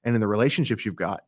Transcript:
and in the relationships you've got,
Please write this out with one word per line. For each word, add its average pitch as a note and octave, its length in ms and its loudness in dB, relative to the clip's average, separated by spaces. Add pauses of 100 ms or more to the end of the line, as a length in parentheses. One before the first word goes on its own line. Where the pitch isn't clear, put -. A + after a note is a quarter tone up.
and A#2+ 140 2
in A2 40 2
the G#2+ 60 2
relationships B2 580 0
you've F#2+ 120 -4
got, F2+ 320 -4